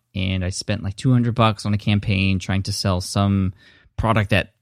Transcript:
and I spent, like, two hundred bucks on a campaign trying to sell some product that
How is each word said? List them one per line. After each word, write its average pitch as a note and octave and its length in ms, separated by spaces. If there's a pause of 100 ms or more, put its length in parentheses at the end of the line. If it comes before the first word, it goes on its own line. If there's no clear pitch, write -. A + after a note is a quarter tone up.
(140)
and F#2+ 320
I F#2 60
spent, G2 320
like, G2 120
two C3+ 160
hundred A#2+ 220
bucks A2 320
on G#2 80
a G2+ 60
campaign G2 580
trying G2 260
to G2 80
sell F#2 300
some G2 500 (460)
product A2 320
that G2 320